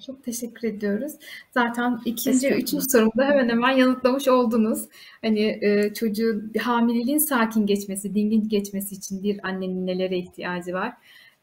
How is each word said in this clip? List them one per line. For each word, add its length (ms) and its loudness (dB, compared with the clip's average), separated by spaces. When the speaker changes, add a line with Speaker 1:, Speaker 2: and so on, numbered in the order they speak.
Speaker 1:
Çok 180 -16
teşekkür 440 -6
ediyoruz. 440 -4
Zaten 500 0
ikinci, 320 0
Speaker 2:
Estağfurullah. 260 2
Speaker 1:
üçüncü 260 -4
sorumda 360 4
hemen 240 4
hemen 220 2
yanıtlamış 580 2
oldunuz. 560 2
Hani, 400 0
e, 320 2
çocuğun, 580 -2
hamileliğin 560 2
sakin 480 2
geçmesi, 480 -2
dingin 340 2
geçmesi 460 -4
için 280 -10
bir 200 -4
annenin 440 -6
nelere 320 -2
ihtiyacı 560 -8
var, 180 -6